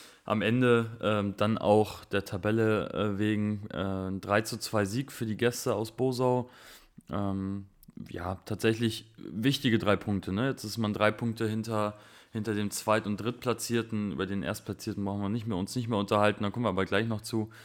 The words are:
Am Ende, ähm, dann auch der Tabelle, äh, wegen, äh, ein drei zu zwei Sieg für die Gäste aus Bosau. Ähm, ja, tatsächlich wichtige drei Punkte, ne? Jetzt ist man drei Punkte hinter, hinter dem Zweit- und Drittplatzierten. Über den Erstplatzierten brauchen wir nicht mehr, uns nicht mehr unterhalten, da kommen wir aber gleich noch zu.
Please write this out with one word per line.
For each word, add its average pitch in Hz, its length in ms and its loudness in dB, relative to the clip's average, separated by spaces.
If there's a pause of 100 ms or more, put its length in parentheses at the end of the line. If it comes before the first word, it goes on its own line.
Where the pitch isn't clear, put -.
(260)
Am 107 160 0
Ende, 117 600 4
ähm, 101 360 2
dann 107 200 2
auch 104 480 4
der 98 200 -2
Tabelle, 107 680 2
äh, 98 260 0
wegen, 107 520 0
äh, 95 380 -2
ein 95 100 -4
drei 101 220 2
zu 110 160 -4
zwei 104 280 0
Sieg 123 280 -4
für 120 120 -6
die 107 120 -2
Gäste 120 380 0
aus 113 160 -2
Bosau. 123 580 0 (600)
Ähm, 98 580 -2 (420)
ja, 90 260 -6 (100)
tatsächlich 110 720 0
wichtige 113 600 2
drei 101 180 4
Punkte, 95 380 -2
ne? 117 140 0
Jetzt - 160 -6
ist 104 140 -8
man 107 160 0
drei 104 180 4
Punkte 110 360 -2
hinter, 107 500 -2 (340)
hinter 107 240 -2
dem 101 160 -2
Zweit- 110 340 0
und 101 120 -2
Drittplatzierten. 113 960 -2
Über 80 120 -4
den 98 180 -4
Erstplatzierten 98 600 -6
brauchen 101 180 -4
wir 98 80 -2
nicht 110 160 -4
mehr, 107 120 -2
uns 95 180 -4
nicht 120 140 -2
mehr 110 100 0
unterhalten, 104 440 4
da 101 60 0
kommen 117 160 -2
wir 107 40 2
aber 95 160 0
gleich 104 220 2
noch 110 140 -4
zu. 110 300 -4 (140)